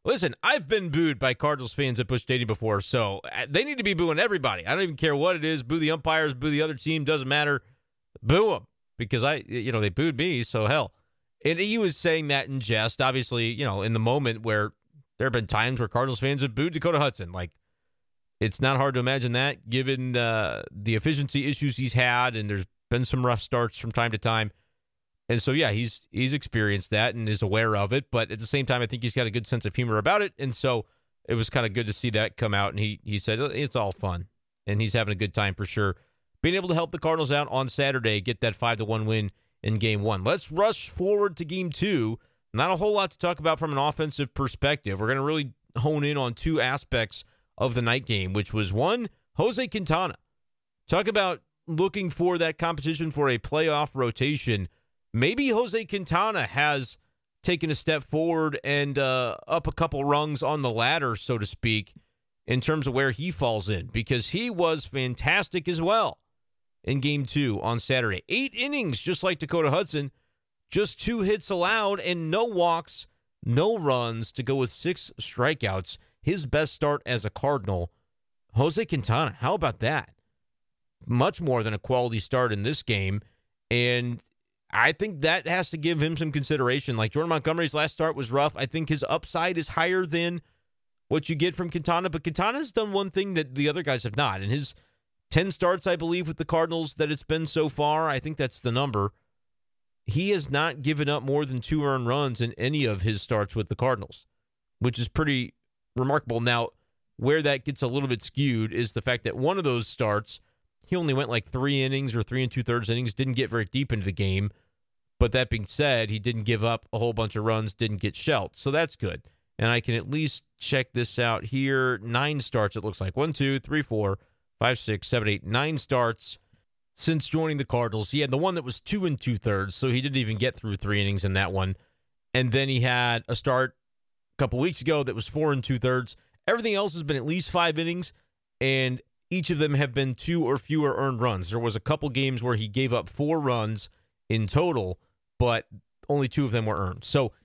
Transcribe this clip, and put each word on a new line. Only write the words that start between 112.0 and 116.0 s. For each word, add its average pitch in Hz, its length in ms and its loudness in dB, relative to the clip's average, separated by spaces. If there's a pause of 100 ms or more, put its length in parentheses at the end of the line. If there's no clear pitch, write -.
or 113 80 0
three 127 180 -2
and 127 100 -2
two-thirds 120 380 0
innings, 117 240 0
didn't 135 200 -2
get 117 160 0
very 113 160 0
deep 135 260 -2
into 104 140 -2
the 98 60 0
game. 98 400 0 (680)
But 120 140 4
that 127 160 2
being 110 160 -2
said, 123 440 2